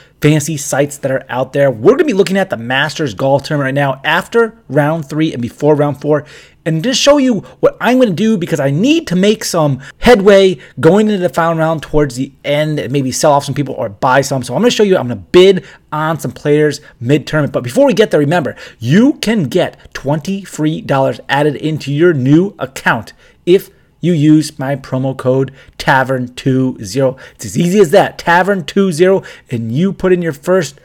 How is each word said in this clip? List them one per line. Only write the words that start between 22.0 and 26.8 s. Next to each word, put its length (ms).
new 460
account 540
if 240
you 120
use 480
my 160
promo 400
code 340
tavern 600
two 480